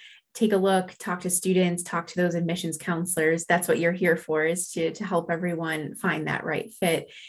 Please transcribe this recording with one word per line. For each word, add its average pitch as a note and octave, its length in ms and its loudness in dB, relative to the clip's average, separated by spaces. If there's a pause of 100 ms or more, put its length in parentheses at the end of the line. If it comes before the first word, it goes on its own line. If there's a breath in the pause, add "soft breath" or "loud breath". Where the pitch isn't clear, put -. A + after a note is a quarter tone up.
(340 loud breath)
Take A3 180 2
a G3 60 4
look, F#3+ 400 2
talk F3+ 240 -6
to F3+ 80 -2
students, F3+ 520 2
talk E3+ 260 -6
to - 80 -10
those F3 180 2
admissions E3+ 420 -2
counselors. E3 720 0
That's F3 220 2
what E3 100 4
you're E3+ 140 2
here F3 260 2
for, D#3 260 0
is E3+ 280 -2
to, E3 200 -2
to G3+ 140 -10
help E3+ 240 -2
everyone E3 640 -4
find D#3 320 -2
that D3+ 180 -4
right D#3 300 -4
fit E3 360 0 (180 loud breath)